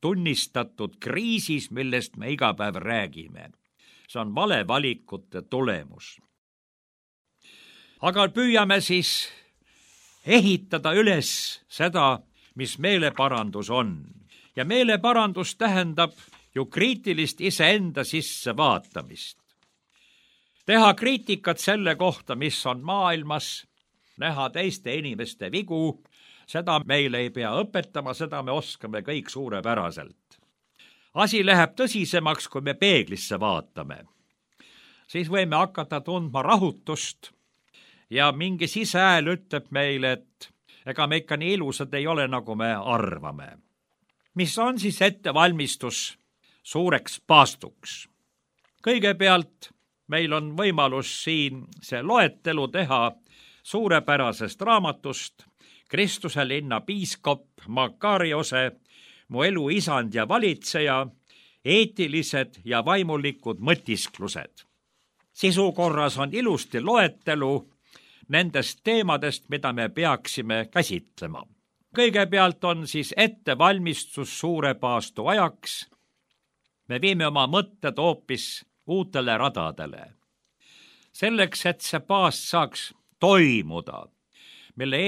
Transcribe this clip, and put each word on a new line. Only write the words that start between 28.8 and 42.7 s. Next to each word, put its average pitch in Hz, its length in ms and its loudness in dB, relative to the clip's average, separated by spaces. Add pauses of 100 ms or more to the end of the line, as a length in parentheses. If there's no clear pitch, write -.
kõik 147 240 -8
suurepäraselt. 104 1080 -6 (760)
Asi 208 320 2
läheb 175 280 6
tõsisemaks, 175 760 -2
kui 135 120 -6
me 143 160 -4
peeglisse 104 640 0
vaatame. 78 640 -4 (1080)
Siis 170 200 -6
võime 180 280 2
hakata 156 480 -2
tundma 160 400 -4
rahutust - 840 -2 (800)
ja 139 220 4
mingi 170 360 -4
sisehääl 180 640 2
ütleb - 380 -6
meile, 139 400 0
et - 380 -8 (360)
ega 139 220 -2
me 156 140 0
ikka 151 160 -4
nii 170 200 -2
ilusad 139 360 -4
ei 143 140 -2
ole, 151 200 0
nagu 113 280 -4
me 113 200 0